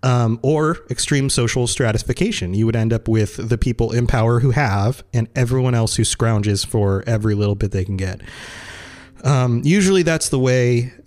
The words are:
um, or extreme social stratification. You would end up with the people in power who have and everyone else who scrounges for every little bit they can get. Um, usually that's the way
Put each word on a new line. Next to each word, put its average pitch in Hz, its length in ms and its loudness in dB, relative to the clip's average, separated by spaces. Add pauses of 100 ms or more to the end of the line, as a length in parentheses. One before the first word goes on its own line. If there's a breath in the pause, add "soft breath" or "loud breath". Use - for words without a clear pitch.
um, 120 380 2
or 156 380 0 (100)
extreme 135 400 0
social 123 380 0
stratification. 113 840 -2
You 107 120 2
would 113 100 0
end 110 160 0
up - 160 -2
with 110 420 -2
the 117 80 2
people 117 360 0
in 120 140 0
power 117 340 2
who 131 100 2
have 107 500 0 (120)
and 117 220 0
everyone 127 380 0
else 113 220 0
who 117 80 2
scrounges 107 640 0
for 98 420 0
every 110 260 0
little 101 220 0
bit 101 160 -2
they 92 140 -2
can 98 100 -6
get. 92 260 -6 (1000 loud breath)
Um, 127 400 2
usually 185 400 4
that's 160 240 0
the 139 120 0
way 123 520 2 (160)